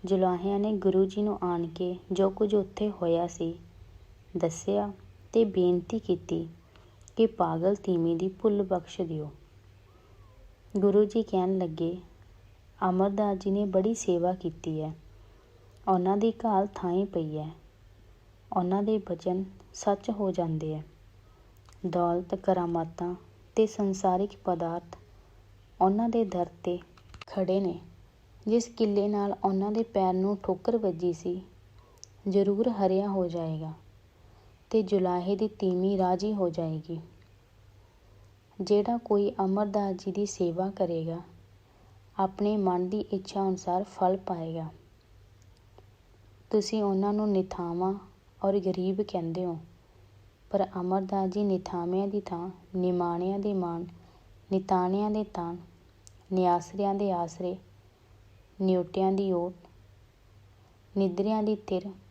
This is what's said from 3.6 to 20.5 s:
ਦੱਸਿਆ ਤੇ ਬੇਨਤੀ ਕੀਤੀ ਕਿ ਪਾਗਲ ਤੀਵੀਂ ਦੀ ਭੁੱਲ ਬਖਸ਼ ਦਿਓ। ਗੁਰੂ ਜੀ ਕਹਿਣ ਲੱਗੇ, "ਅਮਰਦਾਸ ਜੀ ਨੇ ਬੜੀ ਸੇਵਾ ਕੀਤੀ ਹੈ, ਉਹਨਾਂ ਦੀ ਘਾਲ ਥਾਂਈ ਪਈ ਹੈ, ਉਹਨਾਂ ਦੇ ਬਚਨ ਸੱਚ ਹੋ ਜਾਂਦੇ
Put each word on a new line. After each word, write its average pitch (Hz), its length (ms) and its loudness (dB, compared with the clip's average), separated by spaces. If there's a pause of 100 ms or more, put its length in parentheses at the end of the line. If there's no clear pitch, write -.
ਦੱਸਿਆ 196 560 -2 (400)
ਤੇ 226 120 6
ਬੇਨਤੀ 180 540 2
ਕੀਤੀ 175 500 -4 (680)
ਕਿ 226 100 6
ਪਾਗਲ 175 480 2
ਤੀਵੀਂ 170 420 0
ਦੀ 180 120 0
ਭੁੱਲ 202 340 0
ਬਖਸ਼ 185 380 -4
ਦਿਓ। 156 300 -6 (1500)
ਗੁਰੂ 202 280 6
ਜੀ 220 180 0
ਕਹਿਣ 190 360 0
ਲੱਗੇ, 170 400 -2 (920)
"ਅਮਰਦਾਸ 196 500 2
ਜੀ 190 120 -2
ਨੇ 202 140 2
ਬੜੀ 196 300 2
ਸੇਵਾ 180 400 0
ਕੀਤੀ 160 480 -6
ਹੈ, 156 120 -6 (960)
ਉਹਨਾਂ 185 280 4
ਦੀ 220 140 2
ਘਾਲ 208 440 2
ਥਾਂਈ 185 300 0
ਪਈ 160 340 -4
ਹੈ, 156 120 -8 (1040)
ਉਹਨਾਂ 185 260 2
ਦੇ 214 180 0 (100)
ਬਚਨ 180 340 -2 (300)
ਸੱਚ 202 360 0
ਹੋ 202 200 0
ਜਾਂਦੇ 160 440 -2